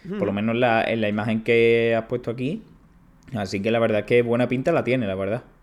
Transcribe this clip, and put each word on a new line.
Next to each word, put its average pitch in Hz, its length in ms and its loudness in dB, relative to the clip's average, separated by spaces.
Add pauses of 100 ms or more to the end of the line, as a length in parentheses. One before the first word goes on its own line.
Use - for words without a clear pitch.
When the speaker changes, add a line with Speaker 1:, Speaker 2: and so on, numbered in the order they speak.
Speaker 1:
Ujú. 196 120 -8
Speaker 2:
Por 190 100 -2
lo 98 60 -2
menos 110 220 -2
la, 117 280 2
en 113 180 -2
la 107 60 0
imagen 107 360 -2
que 117 520 4
has 113 100 -2
puesto 123 260 -6
aquí. 131 320 -6 (720)
Así 101 260 -4
que 107 80 0
la 113 80 2
verdad 110 220 2
es 104 60 -2
que 120 180 4
buena 120 240 0
pinta 131 240 -2
la 139 120 2
tiene, 120 220 0
la 95 100 -4
verdad. 98 280 -4 (200)